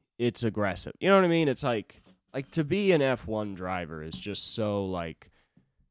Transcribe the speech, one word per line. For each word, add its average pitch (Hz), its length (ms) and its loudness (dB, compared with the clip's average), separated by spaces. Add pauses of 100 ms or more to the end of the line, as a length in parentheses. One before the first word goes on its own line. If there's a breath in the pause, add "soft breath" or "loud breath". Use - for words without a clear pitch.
(200)
it's 120 240 -2
aggressive. 101 560 -2
You 175 100 2
know 196 60 8
what 190 100 6
I 170 40 4
mean? 165 180 4
It's 131 160 -2
like, 120 400 -4 (280)
like, - 200 -8
to 160 120 0
be 190 280 2
an 156 100 6
F 131 240 2
one 107 300 -4
driver 90 480 -6
is 82 160 -10
just 98 340 -8
so, 104 320 -2
like, 87 460 -6 (600 soft breath)